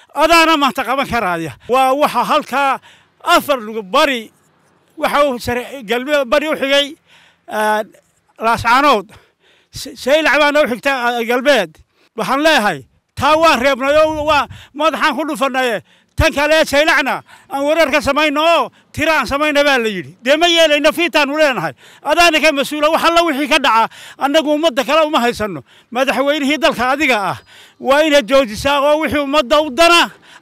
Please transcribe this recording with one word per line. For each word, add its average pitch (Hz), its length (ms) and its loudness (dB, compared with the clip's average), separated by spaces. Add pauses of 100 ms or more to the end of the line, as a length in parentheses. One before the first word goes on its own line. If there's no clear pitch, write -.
(140)
Adaana 320 420 4
maanta 262 280 -2
qaban 247 220 -4
karaaya. 175 460 -4 (160)
Waa 262 240 2
waxa 269 320 0
halkaa 269 560 -2 (440)
afar 285 360 0
lug 214 240 -10
bari, 247 480 -2 (640)
waxa 294 320 0
uu 240 100 -4
sare-, 247 460 -8
galbeed 262 400 -2
bari 294 240 -2
u 294 80 -2
xigay, 277 400 -2 (520)
ah, 214 340 0 (580)
Laascaanood. 233 720 2 (580)
Se-, - 260 -16
Seylac 285 440 0
baana 294 240 2
u - 20 -2
xigta, 240 300 -4
ah, 240 320 -2
galbeed. 240 480 0 (400)
Waxaan 226 240 -2
leeyahay, 214 460 0 (280)
taa 294 220 2
waan 311 240 4
reebnay 269 400 0
oo 311 240 0
waa 294 240 0 (240)
madaxaan 285 440 -2
ku 302 120 -4
dhufanaye. 254 540 -2 (360)
Tan 311 160 2
kale 302 320 2
Seylacna 277 560 0 (240)
aan 277 160 -6
wareer 311 320 2
ka 294 80 2
samayno 294 400 0
oo 320 280 2 (200)
tiro 320 240 -2
aan 262 120 0
samayno 285 360 0
baa 277 160 2
la 226 80 -2
yidhi. 180 320 -8
Dee 262 180 0
ma 339 140 2
yeelayno, 311 400 2
fiitaanu 302 480 -2
leenahay. 214 360 0 (280)
Adaana 320 400 2
ka 311 80 4
mas-uula, 294 400 -2
wax 294 160 0
alla 339 160 2
wixii 294 240 -2
ka 302 160 0
dhaca, 226 240 2 (320)
annagu 285 320 0
ummadda 294 340 0
kale 302 220 0
uma 302 160 -2
haysanno. 214 400 -4 (320)
Madaxweynihii 277 640 -2
dalka 247 320 -2
adiga 269 320 0
ah, 160 160 -6 (400)
waa 277 240 2
inaad 285 240 2
joojisaa 269 560 0
oo 302 160 2
wixii 294 240 -2
ummadda 294 400 0
u 302 80 -6
dana 330 400 2 (320)